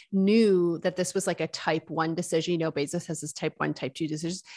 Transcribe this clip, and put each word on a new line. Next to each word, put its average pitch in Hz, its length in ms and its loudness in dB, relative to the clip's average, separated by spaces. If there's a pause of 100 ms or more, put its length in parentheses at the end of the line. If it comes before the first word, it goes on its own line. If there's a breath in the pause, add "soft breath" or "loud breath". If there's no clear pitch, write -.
(100)
knew 190 720 4
that 180 160 -2
this 180 180 -4
was, 190 140 0
like, 170 120 -2
a 160 60 0
type - 420 -2
one 160 280 -2
decision. 170 340 0
You 175 80 2
know, 160 140 0
Bezos 147 340 -4
has 160 140 -6
this 151 120 -8
type 156 260 -4
one, 151 160 -2
type 135 200 -6
two 160 140 -4
decisions. 165 340 -6 (140 loud breath)